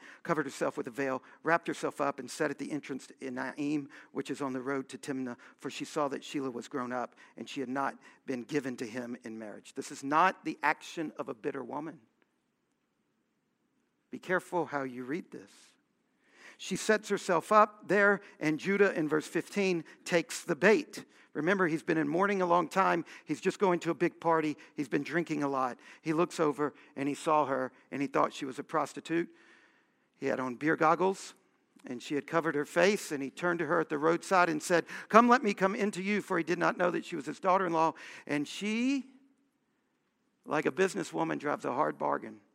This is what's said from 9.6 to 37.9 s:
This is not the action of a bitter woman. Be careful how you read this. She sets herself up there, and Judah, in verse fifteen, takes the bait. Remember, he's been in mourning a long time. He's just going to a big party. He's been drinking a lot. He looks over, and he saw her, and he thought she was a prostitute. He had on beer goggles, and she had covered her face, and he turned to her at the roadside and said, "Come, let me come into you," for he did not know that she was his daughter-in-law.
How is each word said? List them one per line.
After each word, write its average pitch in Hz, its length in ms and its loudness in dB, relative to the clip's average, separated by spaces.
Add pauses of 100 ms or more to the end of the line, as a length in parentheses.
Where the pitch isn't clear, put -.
This 143 160 -8
is 143 120 -12
not 165 420 2
the 156 180 -6
action 156 540 -2
of 139 120 -6
a 131 40 -6
bitter 135 300 -6
woman. 147 360 -10 (2000)
Be 127 80 -10
careful 175 460 -2
how 139 180 -4
you 127 200 -8
read 139 280 -6
this. - 200 -16 (1080)
She - 180 -6
sets 214 340 2
herself 185 420 0
up 214 360 6
there, 202 340 6 (180)
and 156 180 2
Judah, 196 400 4
in 156 100 0
verse 151 200 0
fifteen, 180 560 -2 (220)
takes - 360 0
the 170 140 -2
bait. 180 500 2 (280)
Remember, 180 340 2
he's 151 160 -2
been 160 160 2
in 147 80 2
mourning 190 340 2
a 180 60 2
long 175 200 4
time. 175 380 2 (200)
He's 151 140 -4
just - 200 0
going 175 220 4
to 165 100 0
a - 20 0
big 165 260 0
party. 160 380 2 (160)
He's 143 140 -4
been 147 160 0
drinking 151 400 -2
a 143 40 0
lot. 131 300 -2 (240)
He 160 100 -2
looks 170 280 0
over, 147 340 0 (220)
and 139 120 -2
he 143 60 0
saw 151 320 2
her, 131 260 -2 (200)
and 135 100 -4
he 139 60 0
thought 143 260 2
she - 120 -8
was 131 120 -8
a 139 60 -6
prostitute. 160 640 -2 (880)
He 139 60 -4
had 127 140 0
on 127 160 -4
beer 156 200 0
goggles, 165 600 2 (500)
and 120 160 -10
she 151 140 -4
had 135 100 -2
covered 156 300 0
her 143 100 -2
face, 185 460 2
and 139 100 -4
he 135 80 -6
turned 175 300 -2
to 156 80 -2
her 165 120 2
at 156 100 0
the 151 100 -2
roadside 170 500 4
and 151 140 -2
said, 170 220 4 (240)
"Come, 240 200 10
let 254 140 6
me 202 100 2
come 190 220 2
into 202 260 -2
you," 196 220 0
for 180 160 0
he 165 40 0
did 170 140 -2
not 170 180 2
know 180 140 2
that 170 160 -4
she 175 100 -8
was 151 120 -6
his 147 120 -8
daughter-in-law. 170 540 2 (320)